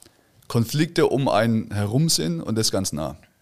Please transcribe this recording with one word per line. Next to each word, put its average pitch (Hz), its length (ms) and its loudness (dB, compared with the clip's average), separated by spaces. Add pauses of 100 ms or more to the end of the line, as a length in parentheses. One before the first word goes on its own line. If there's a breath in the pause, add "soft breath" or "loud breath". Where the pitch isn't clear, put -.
(480 soft breath)
Konflikte 151 600 2
um 131 200 0
einen 110 440 2
herum 104 380 0
sind 165 320 -2
und 107 160 -4
das 110 140 0
ganz 95 220 -2
nah. 73 240 -6 (240)